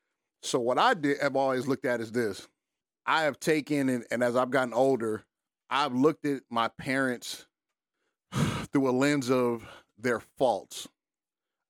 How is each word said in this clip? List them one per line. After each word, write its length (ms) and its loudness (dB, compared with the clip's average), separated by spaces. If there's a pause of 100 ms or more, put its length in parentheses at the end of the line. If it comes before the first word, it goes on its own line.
(420)
So 160 -2
what 200 0
I 160 4
did, 260 -2
have 160 0
always 320 0
looked 160 -2
at 160 0
is 120 -8
this. 360 -4 (560)
I 200 2
have 140 0
taken, 520 0
and, 200 -2
and 120 0
as 140 2
I've 140 0
gotten 220 0
older, 520 0 (440)
I've 260 0
looked 300 2
at 240 -2
my 200 0
parents 760 -4 (480)
<sighs> 400 -20 (400)
through 160 0
a 40 2
lens 380 2
of 360 0 (320)
their 220 -2
faults. 680 -2 (800)